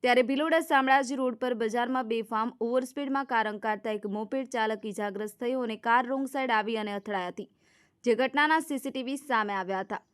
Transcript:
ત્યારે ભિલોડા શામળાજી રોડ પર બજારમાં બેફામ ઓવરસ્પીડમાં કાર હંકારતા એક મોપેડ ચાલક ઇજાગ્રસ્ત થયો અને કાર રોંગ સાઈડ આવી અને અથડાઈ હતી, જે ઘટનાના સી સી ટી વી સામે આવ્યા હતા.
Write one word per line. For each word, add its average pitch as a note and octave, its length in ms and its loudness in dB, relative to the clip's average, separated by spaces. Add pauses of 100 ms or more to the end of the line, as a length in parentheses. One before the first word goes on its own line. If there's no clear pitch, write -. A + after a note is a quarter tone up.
ત્યારે B3 240 6
ભિલોડા D#4 400 4
શામળાજી C4+ 540 4
રોડ B3 200 0
પર B3+ 200 0
બજારમાં A#3+ 500 0
બેફામ A3+ 400 -2 (160)
ઓવરસ્પીડમાં C4 640 -2
કાર A3+ 160 2
હંકારતા G#3+ 520 -4
એક G#3 60 -12 (120)
મોપેડ B3 380 -4
ચાલક A3 360 -2
ઇજાગ્રસ્ત G#3 540 -6
થયો B3+ 220 -2
અને A3 100 -6 (100)
કાર A#3+ 240 4
રોંગ C4+ 220 -2
સાઈડ C4 240 0
આવી G#3+ 260 -2
અને G#3 160 -6
અથડાઈ F#3+ 320 -4
હતી, F#3+ 160 -12 (580)
જે A#3+ 160 4
ઘટનાના D4 460 2
સી C#4 160 -4
સી C4+ 100 -6
ટી B3+ 160 -4
વી C#4 140 -4
સામે G#3+ 340 0
આવ્યા F#3+ 300 -2
હતા. - 140 -6 (120)